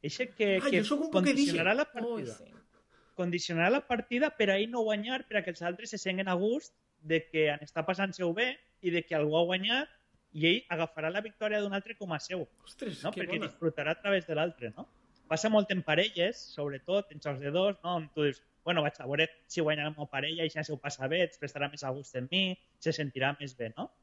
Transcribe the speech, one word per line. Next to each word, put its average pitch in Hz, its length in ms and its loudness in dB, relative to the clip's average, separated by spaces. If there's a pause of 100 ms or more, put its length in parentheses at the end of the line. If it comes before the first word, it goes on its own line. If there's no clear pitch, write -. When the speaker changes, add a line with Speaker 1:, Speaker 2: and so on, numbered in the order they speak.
Speaker 1:
Eixe 247 320 -4
que, 202 260 4
Speaker 2:
Ah, 285 80 2
Speaker 1:
que 190 120 6
Speaker 2:
jo - 20 2
sóc 285 220 2
un 320 60 -6
poc 185 120 4
Speaker 1:
condicionarà 185 480 4
Speaker 2:
eixe. 277 140 2
Speaker 1:
la - 0 -
partida. 233 280 -4
Speaker 3:
Ui, 214 140 -6
sí. - 260 -14 (640)
Speaker 1:
Condicionarà 175 560 2
la 285 160 2
partida 247 480 0
per 208 160 2
a 190 80 4
ell 220 120 0
no 240 120 0
guanyar, 220 420 -2
per 214 120 -2
a 196 60 0
que 185 80 -6
els 165 100 -10
altres 180 280 -6
se 214 80 -8
senguen 190 300 -2
a 185 60 2
gust 214 400 0 (260)
de 156 300 0
que 156 200 4
han 147 120 -2
està 151 240 -4
passant-se-ho 185 480 0
bé 254 240 -2 (240)
i 185 100 0
de 170 140 0
que 170 100 -4
algú 151 220 2
ha 170 80 6
guanyat 208 420 0 (480)
i 156 120 4
ell 180 160 4 (100)
agafarà 160 400 -2
la 202 80 -2
victòria 214 400 -2
d'un 202 160 -2
altre 220 180 -8
com 190 160 -8
a 156 80 -2
seu. 180 280 -6 (180)
Speaker 2:
Ostres, - 380 -10
Speaker 1:
No? 170 80 -2
Speaker 2:
que 185 100 -6
Speaker 1:
Perquè 185 160 -4
Speaker 2:
bona. 208 80 -2
Speaker 1:
disfrutarà 156 460 -2
a - 100 -4
través 196 240 2
de 165 80 -4
l'altre, 151 420 -2
no? - 120 -14 (400)
Passa 160 200 0
molt 214 220 4
en 185 140 0
parelles, 180 520 2 (200)
sobretot 151 560 -2
en 151 100 -16
jocs 139 180 -6
de 143 120 -4
dos, 190 320 2
no? 175 140 0
On 156 180 -6
tu 151 80 2
dius, 143 180 2 (220)
"Bueno, 170 180 2
vaig 147 180 0
a 131 60 -12
veure 147 240 2 (160)
si - 160 -2
guanyarà 151 220 2
la 156 80 -2
meva 147 180 -8
parella 156 340 -4
i 160 60 0
si - 80 -12
ja 151 60 -4
se 151 100 -6
ho 143 60 -6
passa 135 280 -6
bé, 165 180 2
es 170 120 -8
prestarà 143 320 -4
més 143 140 -14
a 135 80 -2
gust 135 240 -8
en 127 160 -4
mi, 185 260 0 (220)
se - 120 0
sentirà 139 480 -2
més 135 160 -12
bé", 113 220 -6
no? - 140 -8 (120)